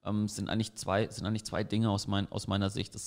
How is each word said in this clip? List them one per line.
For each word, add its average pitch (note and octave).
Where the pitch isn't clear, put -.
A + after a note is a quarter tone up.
ähm, G#2+
sind G2+
eigentlich A2
zwei, G2
sind -
eigentlich A2
zwei -
Dinge A2
aus G2+
mein-, G2
aus -
meiner G2
Sicht. G2+
Das -